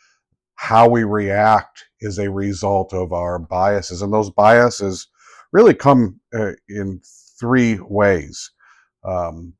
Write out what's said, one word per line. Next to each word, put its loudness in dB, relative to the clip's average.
how 4
we 2
react -2
is -8
a -4
result -4
of -6
our -6
biases. -4
And -4
those -2
biases 2
really 6
come, 2
uh, -4
in -10
three 0
ways. -2
Um, -8